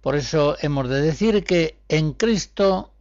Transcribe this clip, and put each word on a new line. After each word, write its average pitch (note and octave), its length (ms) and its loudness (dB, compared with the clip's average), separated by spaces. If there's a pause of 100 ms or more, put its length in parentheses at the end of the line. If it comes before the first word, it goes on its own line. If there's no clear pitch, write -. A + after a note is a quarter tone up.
Por C#3 140 -2
eso D3 460 0
hemos C#3 280 -2
de C#3 120 0
decir G3 420 0
que E3 440 -2
en D#3 260 0
Cristo G3+ 880 -2